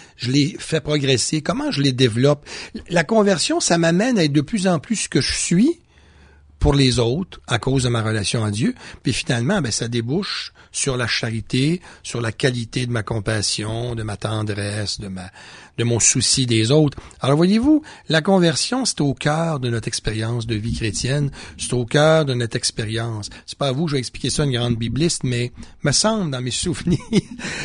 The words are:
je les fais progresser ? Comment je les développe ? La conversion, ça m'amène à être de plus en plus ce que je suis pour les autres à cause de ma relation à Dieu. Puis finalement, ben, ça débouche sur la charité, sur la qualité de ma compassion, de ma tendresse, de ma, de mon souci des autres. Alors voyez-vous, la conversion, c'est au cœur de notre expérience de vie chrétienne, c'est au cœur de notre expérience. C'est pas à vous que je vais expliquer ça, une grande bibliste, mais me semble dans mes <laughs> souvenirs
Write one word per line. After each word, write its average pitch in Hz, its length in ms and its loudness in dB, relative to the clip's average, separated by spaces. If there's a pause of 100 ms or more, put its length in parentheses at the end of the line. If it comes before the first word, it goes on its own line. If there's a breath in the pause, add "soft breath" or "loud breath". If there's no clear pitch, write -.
(160 loud breath)
je 120 160 -4
les 143 260 2
fais - 220 -4
progresser ? 147 600 0
Comment 262 280 -2
je 139 120 -2
les 139 100 4
développe ? 127 560 2 (400 loud breath)
La 170 160 2
conversion, 208 560 2
ça 180 180 2
m'amène 175 400 4
à 180 60 4
être 147 80 2
de 143 80 2
plus 180 260 0
en 175 140 4
plus - 160 -4
ce - 140 -4
que - 100 2
je - 140 0
suis 233 480 2 (760 soft breath)
pour 147 160 4
les 131 260 4
autres 123 480 -2
à 120 120 0
cause 131 240 2
de 123 60 2
ma 117 120 0
relation 107 440 -2
à 104 60 0
Dieu. 120 220 0 (300 loud breath)
Puis 139 80 0
finalement, 131 500 0
ben, 120 100 -4
ça 117 180 -4
débouche 120 640 -4 (180 soft breath)
sur 131 260 -2
la 123 100 -2
charité, 127 760 -2 (220 loud breath)
sur - 180 -6
la 113 100 -2
qualité 123 540 -2
de 120 60 -4
ma 117 100 -2
compassion, 110 920 -4
de 110 80 -6
ma 104 140 -6
tendresse, 104 840 -4
de 104 80 -10
ma, 92 240 -10 (460 loud breath)
de 117 80 -2
mon 117 140 2
souci - 460 2
des 113 240 2
autres. 151 280 4 (240 loud breath)
Alors 139 160 2
voyez-vous, 226 440 4 (280 loud breath)
la 151 120 4
conversion, 196 640 2
c'est - 180 -2
au 143 120 2
cœur 151 480 -2
de 123 80 -2
notre 117 180 -2
expérience 113 580 -4
de 113 100 -2
vie 110 200 -4
chrétienne, 127 560 -2 (260 loud breath)
c'est - 160 -6
au 123 120 0
cœur 156 400 4
de 135 80 -2
notre 120 240 -4
expérience. 113 720 -4 (180 loud breath)
C'est - 100 -14
pas 139 120 -2
à - 20 0
vous 139 140 -2
que 151 60 -2
je 147 40 0
vais 135 40 0
expliquer - 300 -4
ça, - 140 0
une 139 80 0
grande 120 240 0
bibliste, 117 480 0
mais 123 300 -2 (280 loud breath)
me 143 120 2
semble 214 360 2
dans 127 120 -4
mes 127 100 -4
<laughs> - 0 -
souvenirs - 480 0 (640 loud breath)